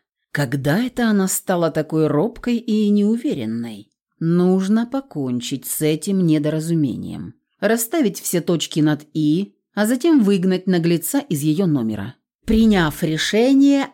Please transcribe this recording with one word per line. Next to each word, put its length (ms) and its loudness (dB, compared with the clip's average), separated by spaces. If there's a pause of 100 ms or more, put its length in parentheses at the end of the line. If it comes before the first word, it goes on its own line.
(380)
Когда 400 -2
это 320 -2
она 180 2
стала 440 -2
такой 340 -2
робкой 520 -2
и 320 0
неуверенной? 1000 -2 (300)
Нужно 680 2
покончить 800 -6
с 160 -8
этим 460 0
недоразумением. 1080 -2 (260)
Расставить 640 0
все 200 -2
точки 380 -2
над 360 0
"и", 400 0 (180)
а 140 0
затем 340 4
выгнать 460 2
наглеца 500 0 (100)
из 140 -2
ее 240 0
номера. 520 -2 (280)
Приняв 560 2
решение, 920 2